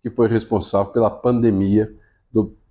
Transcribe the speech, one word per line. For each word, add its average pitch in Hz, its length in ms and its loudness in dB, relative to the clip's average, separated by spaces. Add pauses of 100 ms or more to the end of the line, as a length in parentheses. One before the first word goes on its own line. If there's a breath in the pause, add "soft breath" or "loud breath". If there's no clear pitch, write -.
que 120 80 -8
foi 113 180 0
responsável 104 640 -2
pela 110 200 0
pandemia 107 840 0 (380 soft breath)
do 110 240 -2 (140)